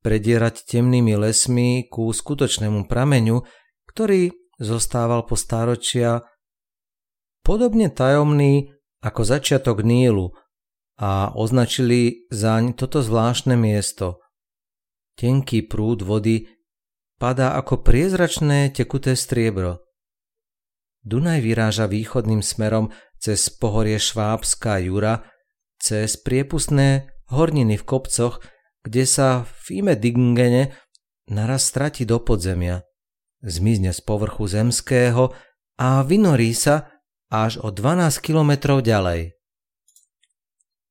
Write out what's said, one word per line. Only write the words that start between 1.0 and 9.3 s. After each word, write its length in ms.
lesmi 720
ku 160
skutočnému 800
prameňu, 560
ktorý 480
zostával 720
po 80
stáročia 880
podobne 480
tajomný 800
ako 240
začiatok 560